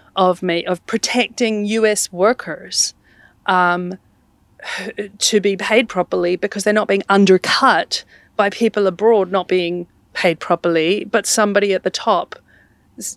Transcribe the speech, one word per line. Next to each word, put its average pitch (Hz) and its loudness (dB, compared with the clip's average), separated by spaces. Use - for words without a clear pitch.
of 185 0
ma-, 170 -4
of 185 -4
protecting 220 -2
U 220 0
S 208 -2
workers, - -2
um, 180 0
to - 2
be 196 2
paid 226 2
properly 180 -2
because 202 -6
they're 208 2
not 214 0
being 196 0
undercut 196 4
by 202 0
people 208 0
abroad 190 2
not 190 -2
being 175 -2
paid 165 0
properly, 170 0
but 202 -2
somebody 202 2
at 185 -2
the 185 0
top - -2
is - -12